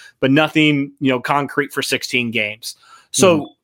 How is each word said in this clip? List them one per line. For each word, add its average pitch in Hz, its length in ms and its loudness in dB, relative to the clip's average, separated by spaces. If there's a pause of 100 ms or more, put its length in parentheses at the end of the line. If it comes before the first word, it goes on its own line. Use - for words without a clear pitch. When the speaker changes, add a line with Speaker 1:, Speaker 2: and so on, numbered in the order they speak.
(200)
Speaker 1:
but 131 120 2
nothing, 151 680 2
you 135 100 0
know, 127 120 0
concrete 143 500 -2
for 135 100 -6
sixteen - 480 -4
games. 110 460 -6 (360)
So 180 260 4
Speaker 2:
Mm-hmm. 143 80 -4 (180)